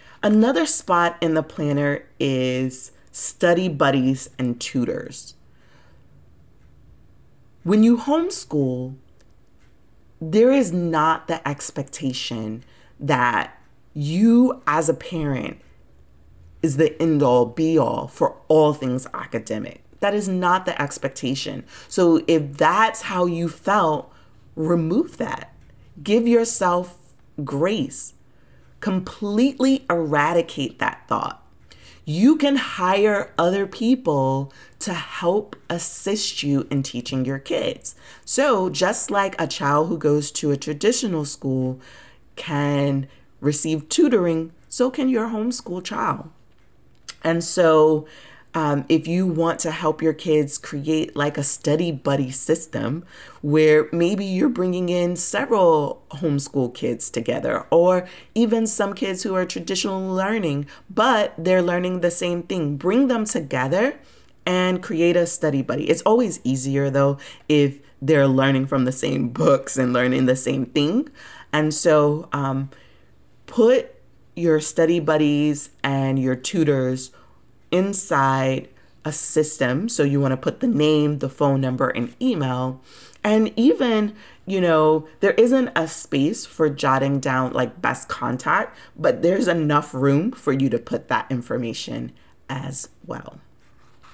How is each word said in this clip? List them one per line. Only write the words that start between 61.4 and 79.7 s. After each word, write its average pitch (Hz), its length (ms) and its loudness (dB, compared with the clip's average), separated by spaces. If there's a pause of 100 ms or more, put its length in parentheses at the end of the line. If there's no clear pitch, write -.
learning 180 400 -2
the 175 80 2
same 175 320 -2
thing, 160 340 -4
bring 208 320 2
them 220 160 0
together 160 760 -2 (480)
and 185 340 0
create 170 340 2
a 170 120 2
study 143 340 0
buddy. 131 260 -4
It's - 140 2
always 220 420 2
easier, 135 460 0
though, 139 300 2 (280)
if 143 320 2 (220)
they're 139 260 4
learning 135 380 2
from 135 200 0
the 127 60 0
same 135 380 -2
books - 480 0
and 123 160 0
learning 127 320 2
the 127 100 4
same 131 300 -2
thing. 170 420 0 (460)
And 151 180 2
so, 151 640 2
um, 135 380 -4 (760)
put 240 500 2 (400)
your 165 240 2
study 165 400 2
buddies 151 680 0 (140)
and 135 340 0
your 131 180 0
tutors 131 760 -2 (600)
inside 135 960 0 (380)
a 151 60 -6
system. 151 760 0